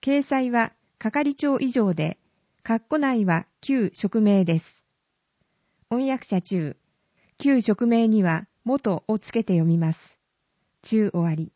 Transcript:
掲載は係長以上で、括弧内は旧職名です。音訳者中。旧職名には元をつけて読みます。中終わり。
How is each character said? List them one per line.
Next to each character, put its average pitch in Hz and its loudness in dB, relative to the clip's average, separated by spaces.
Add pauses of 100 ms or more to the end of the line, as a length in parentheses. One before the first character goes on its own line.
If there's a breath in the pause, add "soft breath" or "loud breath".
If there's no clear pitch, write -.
掲 285 0
載 262 -2
は 233 0 (280)
係 285 -2
長 277 0
以 269 -2
上 208 2
で、 160 -4 (460)
括 226 -2
弧 311 -2
内 254 0
は 175 0 (140)
旧 254 0
職 220 -2
名 202 4
で 165 0
す。 - -20 (1040)
音 254 -2
訳 262 -4
者 190 -2
中。 170 -6 (640)
旧 277 2
職 220 0
名 233 2
に 214 2
は 165 0 (160)
元 233 -2
を 220 -2
つ - -12
け 226 -2
て 196 0
読 165 2
み 170 2
ま 160 0
す。 - -20 (600)
中 214 0
終 175 -2
わ 165 0
り。 156 -8